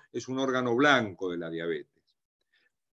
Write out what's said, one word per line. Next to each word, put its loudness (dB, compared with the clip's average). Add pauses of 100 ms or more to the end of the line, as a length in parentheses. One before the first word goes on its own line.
(120)
es -8
un -6
órgano 0
blanco 2
de -4
la -6
diabetes. -6 (1080)